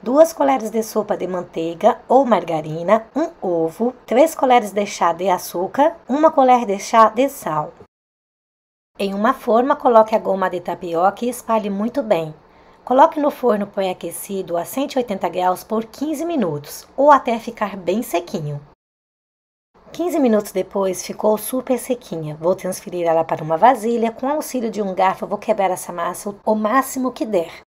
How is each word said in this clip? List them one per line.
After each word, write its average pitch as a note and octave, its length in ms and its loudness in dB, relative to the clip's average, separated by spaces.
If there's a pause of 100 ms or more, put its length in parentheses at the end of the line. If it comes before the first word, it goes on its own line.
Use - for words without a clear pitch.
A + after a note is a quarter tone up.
duas C#4+ 320 4
colheres C4 380 0
de A3+ 100 -2
sopa G#3 340 -2
de F3+ 120 -6
manteiga E3+ 800 -2
ou C4 180 6
margarina, E3+ 800 0 (100)
um D#4+ 140 -2 (140)
ovo, F3 500 0 (140)
três D4 260 4
colheres A#3+ 380 2
de G3+ 160 -2
chá E3+ 260 0
de F3 160 -2
açúcar, F#3 680 0 (120)
uma D4+ 240 4
colher B3+ 340 4
de G3+ 140 -2
chá A3 300 4
de B3 200 0
sal. D#3 420 -6 (1300)
Em G3 160 -2
uma A3 220 0
forma, B3 400 2
coloque A3+ 400 4
a G3+ 40 2
goma F#3+ 300 -2
de F3+ 100 -4
tapioca F3 680 -2
e B3 40 0
espalhe A3 400 -2
muito G#3+ 320 -4
bem. E3 320 0 (500)
Coloque C4+ 360 4
no C#4+ 100 2
forno G#3+ 380 0
pré-aquecido F#3 920 -6
a E3+ 80 -4
cento - 300 -6
e - 20 0
oitenta F#3+ 320 -4
graus F3+ 340 -2
por A3 220 -4
quinze D4+ 400 -6
minutos, F#3 600 -4 (100)
ou C#4+ 140 6
até C4+ 260 2
ficar G#3 400 -6
bem F#3 240 -2
sequinho. D3+ 580 -6 (1300)
Quinze E4 280 -4
minutos G#3+ 320 2
depois, F#3+ 520 -4
ficou G#3+ 340 0
super B3 420 -4
sequinha. E3 600 -6
Vou F3 160 0
transferir F3+ 520 -6
ela E3 160 2
para E3 200 -4
uma D#3 140 -2
vasilha. A3+ 540 2
Com B3+ 180 -6
auxílio B3+ 400 -4
de G#3 140 -4
um F#3+ 100 -4
garfo, F#3 320 2
vou F#3 120 -6
quebrar G3+ 340 0
essa F#3 200 -6
massa F3 420 -6 (120)
o A3 100 2
máximo B3+ 560 0
que D#4 140 -6
der. F#3 260 -2 (200)